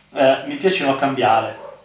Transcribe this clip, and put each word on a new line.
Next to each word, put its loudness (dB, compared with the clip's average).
Eh, 4
mi -8
piaceva 0
cambiare. 0